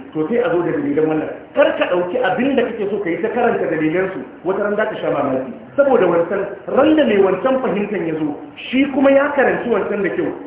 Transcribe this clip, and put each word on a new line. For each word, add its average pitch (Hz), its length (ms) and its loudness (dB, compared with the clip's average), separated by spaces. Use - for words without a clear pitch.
to 156 160 -2
sai 233 120 -2
a 175 120 0
zo 170 100 0
da 165 100 -2
dalilan 143 360 0
wannan. 156 220 -2
Kar - 240 2
ka 285 100 -2
ɗauki 175 300 -2
abin 247 380 0
da 226 80 2
kake - 260 -4
so 202 100 -4
ka 170 100 -4
yi 165 120 -4
ta - 80 -2
karanta 226 360 0
dalilansu, 160 540 -2
wata 196 200 -2
ran 208 120 -2
za 160 100 0
ka 160 100 -6
sha 160 160 -6
mamaki. 135 420 -2
Saboda 254 300 6
wancan, 170 400 2
ran 277 280 4
da 302 100 6
mai 214 120 2
wancan 190 440 2
fahimtar 202 460 -2
ya 156 80 -2
zo, 151 220 -4
shi 269 400 0
kuma 277 180 4
ya 277 200 4
karanci 240 380 0
wancan 202 340 -2
da 170 60 0
kyau 160 220 -4